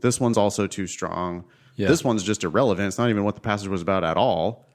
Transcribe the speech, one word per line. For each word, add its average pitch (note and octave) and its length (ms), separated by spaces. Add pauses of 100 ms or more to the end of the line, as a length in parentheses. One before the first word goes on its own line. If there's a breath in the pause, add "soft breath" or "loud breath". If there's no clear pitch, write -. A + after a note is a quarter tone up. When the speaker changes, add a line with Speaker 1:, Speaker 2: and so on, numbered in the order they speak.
Speaker 1:
This A#2+ 160
one's A#2 180
also G2+ 300
too F#2+ 180
strong. F2 580 (320 soft breath)
Speaker 2:
Yeah. G2+ 120
Speaker 1:
This D#3+ 160
one's A2+ 200
just G#2 200
irrelevant. G2 440
It's F#2+ 120
not A#2+ 100
even G#2 140
what G#2 100
the - 80
passage G#2 260
was F#2+ 140
about F#2+ 220
at E2 120
all. G2+ 600